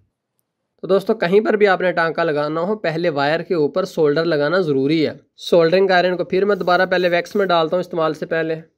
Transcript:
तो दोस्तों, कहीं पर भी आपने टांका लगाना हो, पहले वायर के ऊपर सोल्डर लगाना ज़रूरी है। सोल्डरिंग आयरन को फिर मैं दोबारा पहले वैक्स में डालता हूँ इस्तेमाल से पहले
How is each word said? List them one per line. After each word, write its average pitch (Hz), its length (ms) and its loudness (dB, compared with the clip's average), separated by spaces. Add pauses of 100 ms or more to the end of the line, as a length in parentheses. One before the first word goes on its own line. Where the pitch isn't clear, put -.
(840)
तो 185 40 -10
दोस्तों, 190 280 0
कहीं 190 260 2
पर 220 140 0
भी 208 100 2
आपने 180 260 2
टांका 165 320 -2
लगाना 151 380 -2
हो, 202 160 -2
पहले 170 320 -2
वायर 147 320 -2
के 180 140 -2
ऊपर 156 300 0
सोल्डर 160 400 0
लगाना 156 360 0
ज़रूरी 147 400 0
है। 120 180 -4 (200)
सोल्डरिंग 185 520 2
आयरन 180 240 2
को 170 80 -2
फिर 185 220 0
मैं 202 140 0
दोबारा 180 260 2
पहले 180 240 0
वैक्स 175 260 -2
में 196 120 0
डालता 170 300 0
हूँ 180 40 -2
इस्तेमाल 165 320 -2
से 156 120 -10
पहले 160 320 -4 (200)